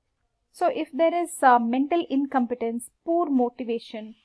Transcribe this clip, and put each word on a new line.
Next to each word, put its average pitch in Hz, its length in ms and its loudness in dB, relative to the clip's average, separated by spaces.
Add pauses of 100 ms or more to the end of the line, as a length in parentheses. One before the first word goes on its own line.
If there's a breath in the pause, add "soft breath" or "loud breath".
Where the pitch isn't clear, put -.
(520)
So - 160 -2
if 311 260 -2
there 330 220 2
is, 349 260 -4
uh, 254 160 8
mental 262 500 0
incompetence, 240 840 -2 (120)
poor 339 280 0
motivation, 233 840 -4 (120)